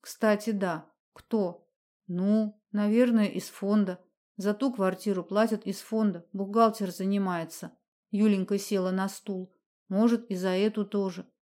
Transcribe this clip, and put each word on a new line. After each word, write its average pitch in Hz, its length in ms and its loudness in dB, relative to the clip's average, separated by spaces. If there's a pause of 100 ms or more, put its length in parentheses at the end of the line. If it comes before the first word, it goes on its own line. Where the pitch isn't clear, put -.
Кстати, 208 500 0
да, 185 400 -4 (220)
кто? - 540 -4 (400)
Ну, 208 540 0 (100)
наверное, 214 560 4
из - 220 -6
фонда. 196 500 0 (360)
За 202 180 -2
ту 247 180 0
квартиру 185 520 -2
платят 214 420 0
из 196 140 -6
фонда, 208 540 -2
бухгалтер 202 580 2
занимается. 185 800 -4 (400)
Юленька 202 480 2
села 185 320 -2
на 190 180 -2
стул. 185 480 -10 (320)
Может, 226 400 2
и 196 60 -2
за 185 140 -2
эту 208 360 0
тоже. 190 420 -4 (160)